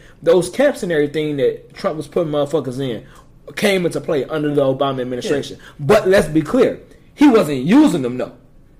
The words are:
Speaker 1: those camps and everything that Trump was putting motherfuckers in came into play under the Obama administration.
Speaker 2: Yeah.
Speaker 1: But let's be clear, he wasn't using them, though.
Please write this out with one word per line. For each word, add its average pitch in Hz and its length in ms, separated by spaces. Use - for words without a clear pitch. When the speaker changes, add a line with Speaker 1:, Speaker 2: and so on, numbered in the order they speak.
Speaker 1:
those 170 280
camps 262 320
and 180 80
everything 151 460
that 127 380
Trump 170 220
was 151 120
putting 165 240
motherfuckers 139 480
in 123 240
came 190 320
into 151 140
play 139 240
under 151 280
the 143 100
Obama 135 380
administration. 127 580
Speaker 2:
Yeah. - 60
Speaker 1:
But 190 280
let's 190 200
be 156 140
clear, 254 380
he 294 140
wasn't 170 360
using 180 380
them, 123 160
though. - 140